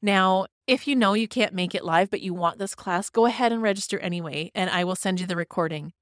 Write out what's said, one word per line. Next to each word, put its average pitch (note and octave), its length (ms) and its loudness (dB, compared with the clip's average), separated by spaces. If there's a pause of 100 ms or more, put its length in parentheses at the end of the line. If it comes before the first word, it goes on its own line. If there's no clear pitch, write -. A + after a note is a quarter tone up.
Now, F#3+ 460 2 (180)
if C4 220 2
you C#4+ 80 2
know G#3 180 6
you A3 140 0
can't A3 260 0
make F3+ 220 -2
it F#3 100 -4
live, F3 240 4
but - 120 -4
you F3+ 120 -4
want F3 240 0
this G3 160 -6
class, F#3 360 -4
go A3+ 160 4
ahead A#3 260 2
and A3+ 100 -2
register G3+ 380 -2
anyway, E3 560 -6
and F#3 140 0
I F3+ 140 0
will F3+ 120 -2
send F#3 240 -2
you F#3 80 -4
the F3+ 80 -4
recording. E3 640 -4